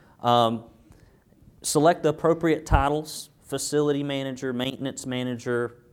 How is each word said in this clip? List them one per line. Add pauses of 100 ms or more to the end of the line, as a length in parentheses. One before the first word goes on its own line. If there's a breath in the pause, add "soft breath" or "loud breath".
(220 soft breath)
Um, (1000 soft breath)
select
the
appropriate
titles, (140)
facility
manager,
maintenance
manager, (180)